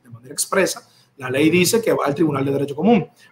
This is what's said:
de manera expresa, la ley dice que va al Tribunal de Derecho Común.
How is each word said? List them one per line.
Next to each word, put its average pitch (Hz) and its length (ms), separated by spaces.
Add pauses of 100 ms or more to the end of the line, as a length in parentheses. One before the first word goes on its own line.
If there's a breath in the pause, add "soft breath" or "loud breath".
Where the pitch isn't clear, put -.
de 120 60
manera 131 220
expresa, - 560 (280 soft breath)
la 131 120
ley 143 220
dice 175 320
que 156 100
va 131 140
al 143 80
Tribunal 139 300
de 139 80
Derecho 139 240
Común. 185 320 (240 soft breath)